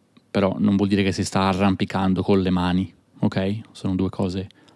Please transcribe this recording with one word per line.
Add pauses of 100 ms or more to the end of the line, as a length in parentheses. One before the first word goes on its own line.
(300)
però
non
vuol
dire
che
si
sta
arrampicando
con
le
mani, (260)
ok? (120)
Sono
due
cose (280)